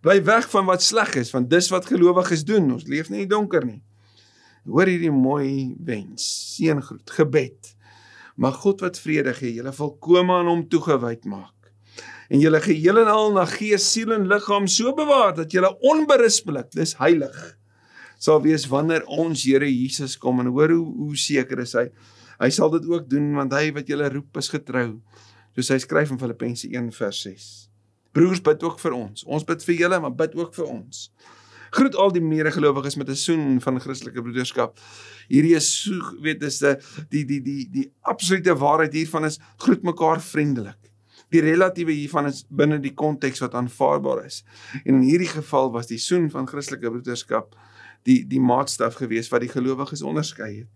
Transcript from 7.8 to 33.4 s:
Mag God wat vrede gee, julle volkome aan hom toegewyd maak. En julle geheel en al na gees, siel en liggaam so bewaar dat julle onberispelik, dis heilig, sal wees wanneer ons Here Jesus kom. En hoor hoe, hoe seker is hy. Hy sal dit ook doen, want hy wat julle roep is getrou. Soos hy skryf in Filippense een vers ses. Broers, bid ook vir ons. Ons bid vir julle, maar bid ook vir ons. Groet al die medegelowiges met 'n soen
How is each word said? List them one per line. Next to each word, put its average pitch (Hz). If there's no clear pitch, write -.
Mag 135
God 196
wat 180
vrede 147
gee, 120
julle 127
volkome 180
aan 175
hom 170
toegewyd 135
maak. -
En 135
julle 156
geheel 170
en 214
al 214
na 190
gees, 208
siel 226
en 202
liggaam 202
so 247
bewaar 269
dat 156
julle 185
onberispelik, 269
dis 160
heilig, 151
sal 156
wees 151
wanneer 156
ons 160
Here 135
Jesus 131
kom. 127
En 123
hoor 151
hoe, 165
hoe 147
seker 127
is -
hy. 120
Hy 131
sal 160
dit 156
ook 160
doen, 147
want 139
hy 156
wat 147
julle 143
roep 143
is 135
getrou. 127
Soos 127
hy 131
skryf 151
in 131
Filippense 120
een 120
vers 101
ses. 95
Broers, 180
bid 226
ook 170
vir 151
ons. 107
Ons 151
bid 160
vir 170
julle, 180
maar 123
bid 160
ook 170
vir 156
ons. 113
Groet 269
al 196
die 175
medegelowiges 151
met 135
'n 135
soen 143